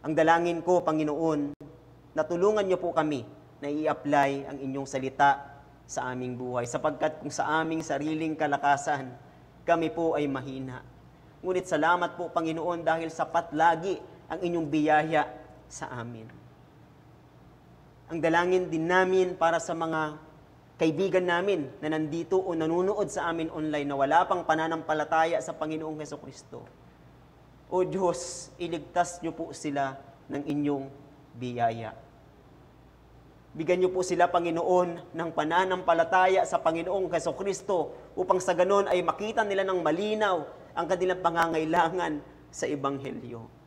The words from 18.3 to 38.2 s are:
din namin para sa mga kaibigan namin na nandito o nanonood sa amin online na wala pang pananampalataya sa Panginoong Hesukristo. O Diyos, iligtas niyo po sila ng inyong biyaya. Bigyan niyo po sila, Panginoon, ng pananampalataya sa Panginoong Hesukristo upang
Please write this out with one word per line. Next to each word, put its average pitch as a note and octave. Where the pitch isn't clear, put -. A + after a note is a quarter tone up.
din D#3+
namin F#3
para E3
sa E3
mga D#3+
kaibigan F3+
namin F3
na D#3
nandito D#3+
o F#3+
nanonood F3
sa F3
amin E3
online D3+
na C#3+
wala D3+
pang F3+
pananampalataya D#3+
sa E3
Panginoong D#3
Hesukristo. C#3+
O F3+
Diyos, E3+
iligtas E3+
niyo D#3+
po D#3+
sila C#3
ng C#3+
inyong C#3+
biyaya. A#2
Bigyan E3
niyo F3+
po F#3
sila, F3
Panginoon, E3+
ng E3
pananampalataya F3+
sa E3+
Panginoong E3+
Hesukristo F3+
upang F#3